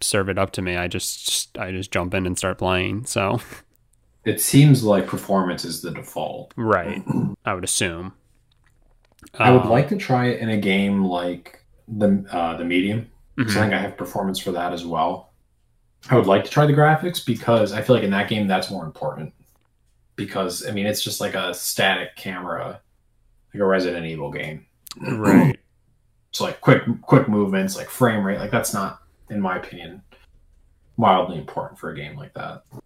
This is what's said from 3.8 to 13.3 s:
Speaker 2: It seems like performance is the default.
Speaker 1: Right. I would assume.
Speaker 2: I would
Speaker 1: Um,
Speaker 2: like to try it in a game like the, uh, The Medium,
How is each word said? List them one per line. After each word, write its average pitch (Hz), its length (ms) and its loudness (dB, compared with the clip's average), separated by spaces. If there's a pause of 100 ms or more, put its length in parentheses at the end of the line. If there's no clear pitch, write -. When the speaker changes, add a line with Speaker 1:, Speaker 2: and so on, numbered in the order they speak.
Speaker 2:
It 107 160 0
seems 135 420 8
like 98 240 4
performance 92 600 -2
is 85 160 -10
the 85 80 -8
default. - 640 -10
Speaker 1:
Right. 95 480 -2 (400)
I 110 80 -2
would 90 120 -6
assume. 90 500 -4 (1200)
Speaker 2:
I 113 120 6
would 127 120 8
Speaker 1:
Um, 90 60 -2
Speaker 2:
like 135 220 4
to 214 60 0
try 123 320 0
it 113 120 -2
in 110 80 -4
a 110 100 0
game 98 460 0
like 87 580 -6 (240)
the, 101 460 2
uh, 82 240 -2
The 85 80 -8
Medium, 95 460 0 (260)